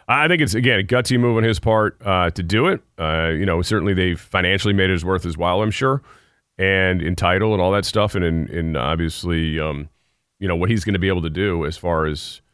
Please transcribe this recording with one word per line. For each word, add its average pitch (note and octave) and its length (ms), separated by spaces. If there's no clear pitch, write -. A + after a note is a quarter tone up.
I C#3+ 200
think E3+ 140
it's, G2 120
again, A2+ 240
a G2 60
gutsy B2 340
move A#2+ 200
on A2 40
his A2+ 160
part, A2 460
uh, F#2 260
to F#2 120
do G#2+ 240
it. - 160
Uh, D#2+ 320
you E2 160
know, F2 160
certainly G2 320
they F2+ 200
financially F#2+ 600
made F#2+ 160
his F2 160
worth F#2 180
as E2 140
well, F2+ 240
I'm G#2+ 80
sure, C3+ 320
and F#2+ 420
in F2+ 160
title F#2+ 380
and F#2 80
all F#2 100
that G2+ 140
stuff, G#2+ 280
and F#2 100
in, E2 240
in D#2+ 280
obviously, D#2+ 840
um, D2+ 300
you G2 80
know, F2 80
what F2+ 160
he's G#2+ 140
gonna G2 160
be F#2+ 80
able F2+ 140
to D#2+ 80
do E2+ 360
as D#2 100
far D#2+ 300
as, - 340